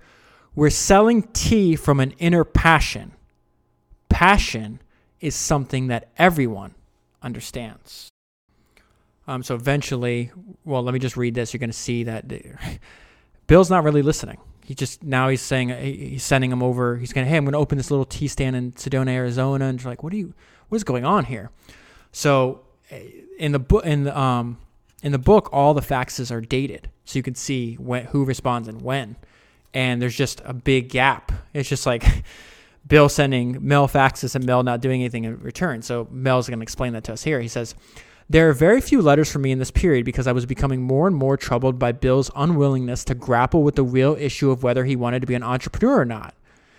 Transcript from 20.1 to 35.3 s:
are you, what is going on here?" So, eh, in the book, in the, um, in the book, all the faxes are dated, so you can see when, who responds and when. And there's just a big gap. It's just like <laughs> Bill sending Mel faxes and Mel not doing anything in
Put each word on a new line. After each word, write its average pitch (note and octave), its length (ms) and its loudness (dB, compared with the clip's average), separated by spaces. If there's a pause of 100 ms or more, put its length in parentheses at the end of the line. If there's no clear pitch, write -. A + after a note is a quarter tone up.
are G#3 40 -4
you, F#3 160 -8 (360)
what G#3+ 80 -2
is G#3+ 60 -4
going B2+ 220 -2
on F3 200 2
here?" A2+ 260 -12 (600)
So, C3+ 500 0 (280)
eh, - 140 -18 (340)
in D3+ 140 -2
the C#3+ 80 0
book, F#3 260 2
in D3 200 0
the, C#3 140 -4
um, A#2+ 380 0 (460)
in C#3+ 80 -2
the C#3 80 0
book, F#3+ 340 4
all C#3+ 200 4
the C#3+ 80 0
faxes B2+ 500 -6
are A#2 100 -6
dated, C3 480 -6 (160)
so - 140 -8
you B2 40 -2
can - 120 -8
see B2 400 -6
when, B2 300 -6
who C#3+ 200 -2
responds B2 420 -4
and A2 140 -14
when. B2 340 -6 (580)
And B2+ 280 -2
there's B2 140 -2
just - 280 -4
a B2+ 100 -10
big B2+ 360 0
gap. C3 420 0 (220)
It's C#3 160 -6
just C3+ 160 -4
like A#2+ 180 0 (460)
<laughs> - 380 -20
Bill D3 200 8
sending C3 580 0
Mel C#3+ 220 4
faxes C3 480 0
and C3 100 -2
Mel B2+ 180 2
not A#2+ 180 -2
doing C3 200 0
anything A#2+ 240 -4
in A2+ 140 -8